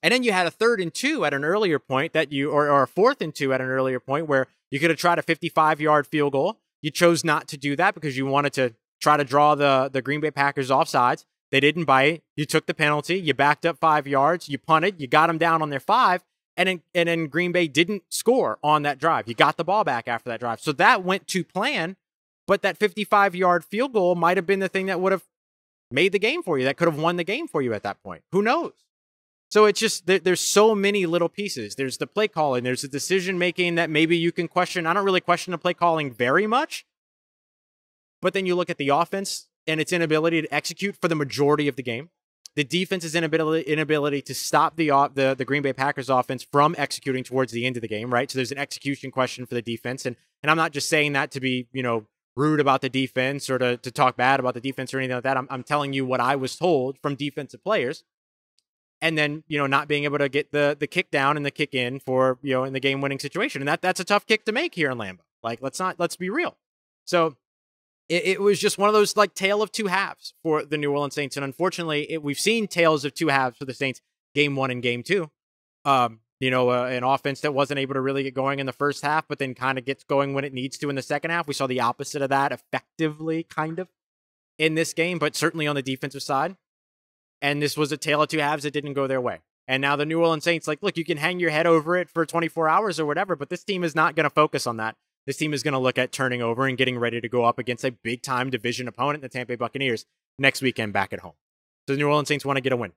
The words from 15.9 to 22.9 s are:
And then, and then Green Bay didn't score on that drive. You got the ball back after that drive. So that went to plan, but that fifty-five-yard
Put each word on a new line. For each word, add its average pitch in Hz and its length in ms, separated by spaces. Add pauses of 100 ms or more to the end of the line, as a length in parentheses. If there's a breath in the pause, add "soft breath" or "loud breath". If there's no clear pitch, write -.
And 185 120
then, 180 140 (120)
and 170 140
then 165 180
Green 175 240
Bay 175 160
didn't 170 420
score 208 540
on 151 200
that 143 160
drive. 139 280
You 117 80
got 151 220
the 170 80
ball 202 180
back 127 240
after 120 240
that 113 100
drive. 117 200
So - 120
that 190 300
went 185 260
to 185 140
plan, 190 540 (500)
but 196 160
that 185 140
fifty-five-yard 185 880